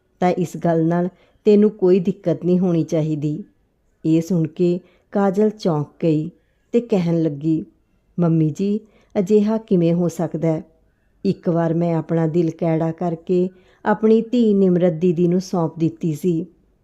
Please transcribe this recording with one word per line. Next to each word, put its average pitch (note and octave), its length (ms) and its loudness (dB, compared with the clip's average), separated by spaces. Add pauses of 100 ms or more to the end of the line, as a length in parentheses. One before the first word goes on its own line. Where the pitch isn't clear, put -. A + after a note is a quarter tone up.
(200)
ਤਾਂ F3+ 100 0
ਇਸ F3 280 -4
ਗੱਲ E3 300 0
ਨਾਲ F3 220 0 (360)
ਤੈਨੂੰ G#3 240 6
ਕੋਈ F#3+ 300 2
ਦਿੱਕਤ E3+ 460 -4
ਨਹੀਂ F3+ 140 2
ਹੋਣੀ E3+ 240 0
ਚਾਹੀਦੀ।" D#3 600 -4 (640)
ਇਹ D#3+ 160 2
ਸੁਣ E3 260 -2
ਕੇ F3 320 -2 (320)
ਕਾਜਲ G3+ 380 0
ਚੌਂਕ D#3+ 400 -4 (140)
ਗਈ D#3+ 280 -2 (400)
ਤੇ A#3+ 100 2
ਕਹਿਣ E3+ 400 0
ਲੱਗੀ, D#3+ 440 -2 (540)
"ਮੰਮੀ E3 300 2
ਜੀ, G3+ 300 -4 (400)
ਅਜਿਹਾ G#3 380 2
ਕਿਵੇਂ F3 360 0
ਹੋ F3 140 0
ਸਕਦਾ D#3+ 400 -4
ਹੈ? D#3 160 -2 (640)
ਇੱਕ F#3+ 240 -2
ਵਾਰ E3 240 0
ਮੈਂ E3+ 220 0
ਆਪਣਾ E3 320 -2
ਦਿਲ D#3+ 240 0
ਕੈੜਾ D#3+ 400 -2
ਕਰਕੇ F3+ 580 -4 (360)
ਆਪਣੀ A3 360 2
ਧੀ A3+ 320 2
ਨਿਮਰਤ F3+ 400 2
ਦੀਦੀ F3 340 0
ਨੂੰ F3+ 140 0
ਸੌਂਪ E3 380 -4
ਦਿੱਤੀ D#3+ 340 -2
ਸੀ। E3+ 320 -2 (380)